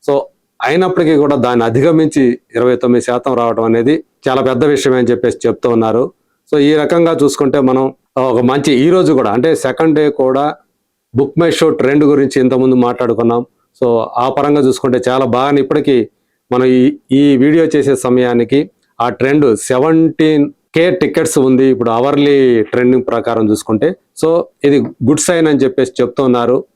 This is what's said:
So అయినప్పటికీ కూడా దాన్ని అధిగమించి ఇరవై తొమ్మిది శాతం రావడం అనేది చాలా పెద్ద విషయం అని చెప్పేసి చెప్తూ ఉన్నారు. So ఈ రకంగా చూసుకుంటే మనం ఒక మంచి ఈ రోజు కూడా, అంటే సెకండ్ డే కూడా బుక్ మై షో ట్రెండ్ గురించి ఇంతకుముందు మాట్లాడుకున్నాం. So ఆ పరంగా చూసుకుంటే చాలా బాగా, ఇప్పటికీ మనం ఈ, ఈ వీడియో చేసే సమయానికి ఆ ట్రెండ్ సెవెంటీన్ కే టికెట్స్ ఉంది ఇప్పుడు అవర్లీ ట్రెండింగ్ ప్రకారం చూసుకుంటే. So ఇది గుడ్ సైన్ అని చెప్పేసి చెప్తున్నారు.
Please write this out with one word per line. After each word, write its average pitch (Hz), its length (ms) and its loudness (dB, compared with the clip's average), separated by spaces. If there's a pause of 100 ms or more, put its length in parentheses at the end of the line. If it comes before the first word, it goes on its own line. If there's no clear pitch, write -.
So 139 120 0 (440)
అయినప్పటికీ 170 520 0
కూడా 143 200 2
దాన్ని 123 300 0
అధిగమించి 139 720 0 (160)
ఇరవై 120 200 0
తొమ్మిది 123 300 0
శాతం 123 280 -4
రావడం 117 300 -2
అనేది 117 400 0 (240)
చాలా 135 140 0
పెద్ద 127 240 0
విషయం 139 280 0
అని 123 140 0
చెప్పేసి 120 300 -2 (100)
చెప్తూ 117 220 -2
ఉన్నారు. 113 440 0 (400)
So 151 40 0
ఈ 147 160 2
రకంగా 165 400 0 (100)
చూసుకుంటే 139 380 0
మనం 131 320 0 (240)
ఒక 127 240 0
మంచి 135 300 0 (140)
ఈ 170 40 2
రోజు 180 240 2
కూడా, 120 180 0
అంటే 135 240 0
సెకండ్ 147 400 -2
డే 151 140 2
కూడా 139 460 -2 (600)
బుక్ 143 240 -2
మై 170 120 2
షో 160 180 0
ట్రెండ్ 139 340 0
గురించి 139 380 2
ఇంతకుముందు 127 340 2
మాట్లాడుకున్నాం. 120 720 0 (360)
So 131 60 0 (100)
ఆ 120 400 -4
పరంగా 147 240 0
చూసుకుంటే 131 460 0
చాలా 127 180 0
బాగా, 131 380 0
ఇప్పటికీ 139 440 0 (440)
మనం 123 140 0
ఈ, 127 320 2 (140)
ఈ 139 260 2
వీడియో 151 280 2 (100)
చేసే 139 200 0
సమయానికి 123 720 0 (320)
ఆ 120 80 0
ట్రెండ్ 131 500 0
సెవెంటీన్ 156 920 0 (220)
కే 170 180 2
టికెట్స్ 160 460 -2
ఉంది 135 280 2
ఇప్పుడు 123 240 0
అవర్లీ 135 760 2
ట్రెండింగ్ 123 400 0
ప్రకారం 113 460 -2
చూసుకుంటే. 110 460 -2 (280)
So 165 200 0 (200)
ఇది 143 160 2
గుడ్ 127 400 -2
సైన్ 165 280 0
అని 147 120 0
చెప్పేసి 131 320 -2 (100)
చెప్తున్నారు. 123 640 -2 (100)